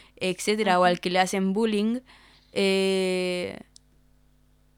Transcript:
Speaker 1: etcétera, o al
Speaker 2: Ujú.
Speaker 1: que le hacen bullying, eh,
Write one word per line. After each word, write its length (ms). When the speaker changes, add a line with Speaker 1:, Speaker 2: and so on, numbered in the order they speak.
Speaker 1:
etcétera, 640
o 60
al 80
Speaker 2:
Ujú. 80
Speaker 1:
que 100
le 80
hacen 340
bullying, 460
eh, 1080